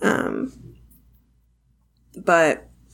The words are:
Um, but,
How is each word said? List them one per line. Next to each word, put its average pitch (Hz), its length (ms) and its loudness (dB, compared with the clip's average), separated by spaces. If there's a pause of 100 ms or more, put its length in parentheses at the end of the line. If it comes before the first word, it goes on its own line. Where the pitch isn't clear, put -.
Um, - 500 -2 (1600)
but, 165 520 2 (260)